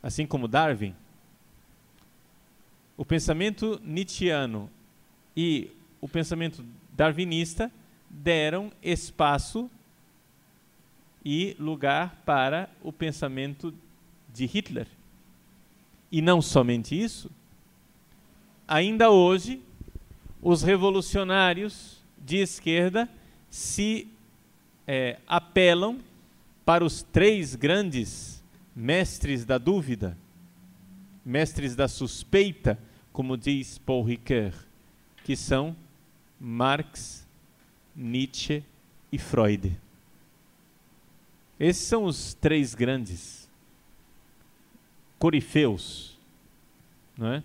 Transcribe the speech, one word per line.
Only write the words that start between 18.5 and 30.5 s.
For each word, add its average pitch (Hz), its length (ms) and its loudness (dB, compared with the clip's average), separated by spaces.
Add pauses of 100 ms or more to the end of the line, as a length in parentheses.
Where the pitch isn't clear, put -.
ainda 214 440 4
hoje, 190 520 6 (800)
os 170 200 4
revolucionários 190 1400 0 (160)
de 147 200 -2
esquerda 180 680 0 (400)
se, 214 600 -4 (800)
é, 131 400 -2
apelam 180 720 4 (640)
para 170 200 6
os - 180 -2
três 180 520 4
grandes 139 880 -2 (320)
mestres 135 720 -2
da 127 140 0
dúvida, 123 580 0 (1080)